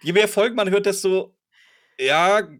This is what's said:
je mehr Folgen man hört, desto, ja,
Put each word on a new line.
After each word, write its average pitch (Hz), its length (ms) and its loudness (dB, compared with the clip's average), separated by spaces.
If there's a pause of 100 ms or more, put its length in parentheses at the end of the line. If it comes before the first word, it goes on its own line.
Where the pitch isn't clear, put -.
je 156 100 -6
mehr 208 160 2
Folgen 214 300 0
man 202 120 -2
hört, 202 160 0
desto, 190 480 -2 (640)
ja, 165 440 2 (180)